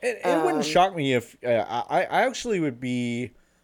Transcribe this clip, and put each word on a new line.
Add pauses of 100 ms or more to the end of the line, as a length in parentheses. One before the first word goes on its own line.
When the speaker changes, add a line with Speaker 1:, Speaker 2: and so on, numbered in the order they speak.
Speaker 1:
it,
it
wouldn't
Speaker 2:
Um,
Speaker 1:
shock
me
if,
uh, (240)
I,
I
actually
would
be (340)